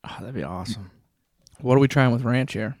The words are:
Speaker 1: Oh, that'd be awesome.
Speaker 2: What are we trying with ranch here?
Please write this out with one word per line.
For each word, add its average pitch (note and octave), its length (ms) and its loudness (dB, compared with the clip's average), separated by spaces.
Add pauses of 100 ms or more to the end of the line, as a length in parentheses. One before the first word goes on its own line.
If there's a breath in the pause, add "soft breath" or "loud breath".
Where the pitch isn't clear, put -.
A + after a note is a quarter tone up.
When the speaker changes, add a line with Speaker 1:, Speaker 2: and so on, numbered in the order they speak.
Speaker 1:
Oh, - 160 -14
that'd A2+ 140 -12
be F2+ 80 -6
awesome. F2+ 480 -10 (720)
Speaker 2:
What B2+ 140 4
are C#3 40 8
we C#3 80 6
trying C3 240 4
with A#2+ 100 0
ranch B2+ 300 0
here? A2 280 -6